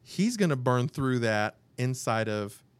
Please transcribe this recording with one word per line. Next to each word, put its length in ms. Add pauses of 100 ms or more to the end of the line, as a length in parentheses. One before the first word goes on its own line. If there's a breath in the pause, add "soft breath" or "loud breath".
he's 360
gonna 180
burn 320
through 320
that 380 (200)
inside 500
of 360 (160)